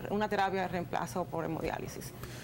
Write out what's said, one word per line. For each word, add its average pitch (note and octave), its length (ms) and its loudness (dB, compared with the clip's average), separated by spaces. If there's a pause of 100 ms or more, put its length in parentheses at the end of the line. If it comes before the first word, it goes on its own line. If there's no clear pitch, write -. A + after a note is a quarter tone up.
(100)
una G#3 180 4
terapia F#3+ 340 4
de F3+ 60 0
reemplazo E3+ 560 0
por D#3+ 200 -2
hemodiálisis. - 680 -2 (320)